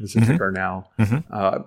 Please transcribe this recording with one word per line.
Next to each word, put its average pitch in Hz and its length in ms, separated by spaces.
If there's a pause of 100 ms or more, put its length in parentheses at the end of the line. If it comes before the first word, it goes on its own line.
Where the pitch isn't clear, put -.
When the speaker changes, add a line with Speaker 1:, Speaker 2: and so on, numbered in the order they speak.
Speaker 1:
is 101 120
the 113 80
Speaker 2:
Mm-hmm. 117 100
Speaker 1:
ticker 104 200
now. 92 460
Speaker 2:
Mm-hmm. 113 200 (140)
Speaker 1:
Uh, 98 360